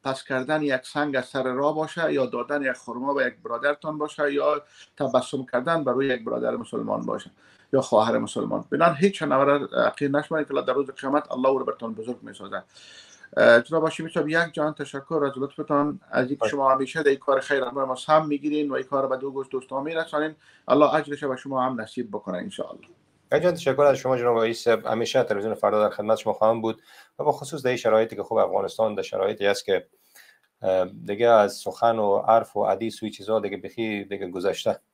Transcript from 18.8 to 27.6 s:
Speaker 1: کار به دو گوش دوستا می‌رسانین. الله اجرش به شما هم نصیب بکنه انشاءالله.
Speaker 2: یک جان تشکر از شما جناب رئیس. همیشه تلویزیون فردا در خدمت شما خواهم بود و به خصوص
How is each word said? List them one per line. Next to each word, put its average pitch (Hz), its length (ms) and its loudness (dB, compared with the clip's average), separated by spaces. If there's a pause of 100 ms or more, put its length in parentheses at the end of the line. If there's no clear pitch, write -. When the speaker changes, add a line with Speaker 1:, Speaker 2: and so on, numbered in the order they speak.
Speaker 1:
کار 135 240 -2
به 127 100 -2
دو 135 140 -6
گوش 135 200 -8
دوستا 131 300 -6
می‌رسانین. 156 540 -4 (320)
الله 143 260 6
اجرش 143 300 -2
به 135 120 -2
شما 131 280 -4
هم 127 180 -2
نصیب 113 280 -8
بکنه 101 280 -6
انشاءالله. - 500 -10 (460)
Speaker 2:
یک 147 100 4
جان 175 100 2
تشکر 139 280 0
از 143 160 6
شما 131 200 0
جناب 120 200 2
رئیس. 113 300 0
همیشه 113 560 2
تلویزیون 107 300 -2
فردا 104 360 2
در 90 60 -6
خدمت 107 220 0
شما 107 160 -2
خواهم 113 280 2
بود 113 200 -4 (380)
و 147 40 -6
به 147 80 4
خصوص 143 320 -6